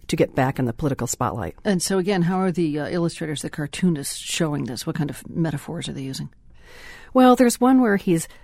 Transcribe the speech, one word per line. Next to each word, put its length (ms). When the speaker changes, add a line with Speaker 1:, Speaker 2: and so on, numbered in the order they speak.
Speaker 1:
to 80
get 180
back 240
in 60
the 80
political 360
spotlight. 480
Speaker 2:
And 160
so 160
again, 240
how 180
are 140
the, 260
uh, 80
illustrators, 540
the 80
cartoonists 640
showing 480
this? 240
What 80
kind 140
of 200
metaphors 600
are 20
they 120
using? 260
Speaker 1:
Well, 220
there's 240
one 220
where 160
he's 320